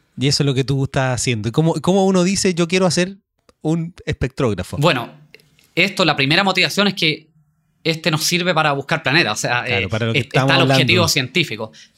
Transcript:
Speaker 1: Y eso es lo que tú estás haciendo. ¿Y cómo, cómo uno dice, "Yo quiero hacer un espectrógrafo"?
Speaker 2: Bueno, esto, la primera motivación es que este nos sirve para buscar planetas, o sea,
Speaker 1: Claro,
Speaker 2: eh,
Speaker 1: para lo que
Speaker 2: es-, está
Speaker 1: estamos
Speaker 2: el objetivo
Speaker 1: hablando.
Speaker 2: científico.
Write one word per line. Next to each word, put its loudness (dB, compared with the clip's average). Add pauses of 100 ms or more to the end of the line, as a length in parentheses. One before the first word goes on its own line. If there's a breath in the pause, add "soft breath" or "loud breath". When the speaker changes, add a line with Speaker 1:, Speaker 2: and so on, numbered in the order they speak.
(180)
Speaker 1:
Y 0
eso 2
es 2
lo 0
que 0
tú -2
estás -2
haciendo. -2
¿Y -6
cómo, 2
cómo 2
uno 4
dice, 0
"Yo 0
quiero 0
hacer 0 (460)
un -2 (120)
espectrógrafo"? -4
Speaker 2:
Bueno, 0 (680)
esto, 2
la 2
primera 2
motivación 0
es -2
que -2 (540)
este -2
nos 0
sirve 0
para 2
buscar -4
planetas, 0
o -6
sea, -2
Speaker 1:
Claro, -2
Speaker 2:
eh, -6
Speaker 1:
para -2
lo -2
que 0
Speaker 2:
es-, 0
está -2
Speaker 1:
estamos 2
Speaker 2:
el 2
objetivo 2
Speaker 1:
hablando. 2
Speaker 2:
científico. -4 (260 loud breath)